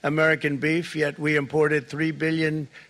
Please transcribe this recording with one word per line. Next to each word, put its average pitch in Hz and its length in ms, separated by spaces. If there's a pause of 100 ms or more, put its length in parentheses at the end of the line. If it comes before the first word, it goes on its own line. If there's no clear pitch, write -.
American 151 540
beef, 160 380
yet 147 220
we 151 180
imported 147 540
three 160 220
billion 156 560 (220)